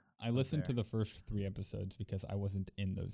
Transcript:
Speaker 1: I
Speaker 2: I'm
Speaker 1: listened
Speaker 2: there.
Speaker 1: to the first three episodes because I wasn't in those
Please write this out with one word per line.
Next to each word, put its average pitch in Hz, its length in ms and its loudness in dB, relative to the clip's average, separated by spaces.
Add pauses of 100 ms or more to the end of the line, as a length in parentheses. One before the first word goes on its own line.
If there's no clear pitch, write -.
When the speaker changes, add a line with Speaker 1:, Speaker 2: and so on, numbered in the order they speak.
(200)
Speaker 1:
I 113 80 -2
Speaker 2:
I'm 117 80 4
Speaker 1:
listened 135 260 2
Speaker 2:
there. - 60 -2
Speaker 1:
to 135 60 4
the 117 100 2
first - 420 0
three 101 180 0
episodes 98 520 -4
because 95 320 -4
I 98 80 -2
wasn't 98 400 0
in 95 180 0
those 95 200 -2